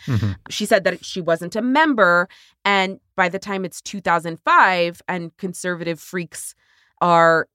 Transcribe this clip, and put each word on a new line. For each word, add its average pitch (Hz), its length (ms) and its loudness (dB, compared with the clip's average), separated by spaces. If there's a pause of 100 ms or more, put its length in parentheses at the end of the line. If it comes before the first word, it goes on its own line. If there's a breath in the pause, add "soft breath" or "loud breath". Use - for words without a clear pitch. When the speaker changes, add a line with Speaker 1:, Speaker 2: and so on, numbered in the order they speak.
Speaker 1:
Mm-hmm. 107 260 -2 (160)
Speaker 2:
She - 180 -6
said 196 180 2
that 180 200 -4
she - 160 -10
wasn't 165 360 -2
a 214 60 -4
member, 233 640 2 (360 soft breath)
and 190 340 0 (160)
by 185 140 2
the 185 100 -6
time 190 280 -6
it's - 160 -14
two - 180 -12
thousand 170 400 -2
five 185 640 2
and 170 300 -6
conservative 175 640 -8
freaks - 540 -10 (480)
are 165 520 4